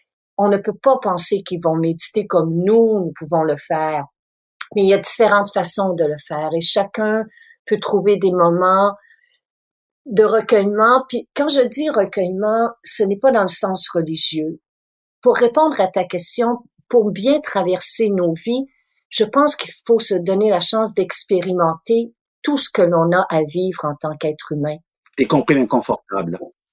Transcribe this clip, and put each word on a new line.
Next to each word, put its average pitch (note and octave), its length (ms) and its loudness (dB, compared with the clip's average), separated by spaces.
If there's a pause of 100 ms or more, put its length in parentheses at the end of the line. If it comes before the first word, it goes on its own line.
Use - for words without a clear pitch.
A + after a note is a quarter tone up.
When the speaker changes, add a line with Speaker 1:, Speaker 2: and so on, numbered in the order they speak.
(400)
Speaker 1:
On G3+ 100 4
ne G3 80 2
peut G3 220 -6
pas C4+ 220 4
penser G#3 400 -2
qu'ils F3 220 -8
vont D#3+ 120 0
méditer E3 520 -2
comme E3 360 0
nous, A3 360 2
nous E3 180 -4
pouvons D#3+ 240 -2
le D3+ 160 0
faire. D#3 480 -4 (680)
Mais G3+ 80 2
il F#3+ 40 4
y G3 60 6
a G3 60 2
différentes G3+ 520 2
façons F#3+ 420 -2
de E3 120 0
le D3+ 100 -2 (120)
faire D#3 280 -6
et E3+ 60 -2
chacun G#3+ 640 -2 (400)
peut G#3 140 -2
trouver G3+ 380 0
des F#3 140 0
moments F#3 600 2 (1120)
de A3 180 4
recueillement. A3 840 2
Puis - 260 -6
quand C#4+ 140 0
je C#4 120 2
dis C#4 280 -2
recueillement, G#3 800 -2 (140)
ce - 200 0
n'est G3 140 -2
pas C4+ 140 2
dans A3+ 100 2
le F#3+ 60 0
sens F#3+ 420 -2
religieux. D#3+ 720 -4 (640)
Pour A#3+ 140 4
répondre C4 440 2
à F#3 60 2
ta F#3 160 -2
question, A#3 560 -2 (280)
pour G#3+ 220 2
bien B3+ 320 0
traverser F#3+ 680 0
nos F3 240 0
vies, B3 320 -4 (440)
je - 140 -2
pense C#4 320 2
qu'il - 180 -12 (140)
faut A#3 120 4
se G#3+ 140 -2
donner F#3+ 380 0
la F3 80 2
chance A3 340 0
d'expérimenter F3+ 1200 -2 (300)
tout C#4+ 140 0
ce - 120 0
que G3 140 2
l'on E3+ 280 2
a F#3 180 2
à D#3+ 120 0
vivre F3 440 -4
en D3 140 -4
tant D#3 180 -8
qu'être D#3 340 -6
humain. D3+ 260 -4 (400)
Speaker 2:
Y C3 80 2
compris D3 300 2
l'inconfortable. G2+ 840 -2 (360)